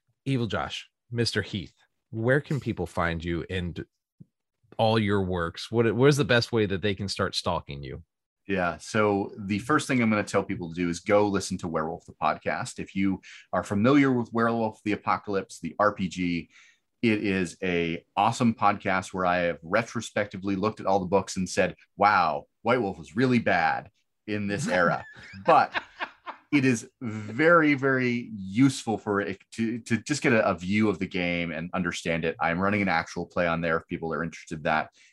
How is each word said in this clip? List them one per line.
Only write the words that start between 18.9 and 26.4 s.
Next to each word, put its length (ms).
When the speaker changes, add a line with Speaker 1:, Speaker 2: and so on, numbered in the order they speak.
Speaker 2:
where 100
I 140
have 240
retrospectively 960
looked 240
at 60
all 140
the 60
books 320
and 100
said, 260
"Wow, 480
White 220
Wolf 160
was 180
really 220
bad 500
in 200
this 220
era." 360
Speaker 1:
<laughs> 220
Speaker 2:
But 260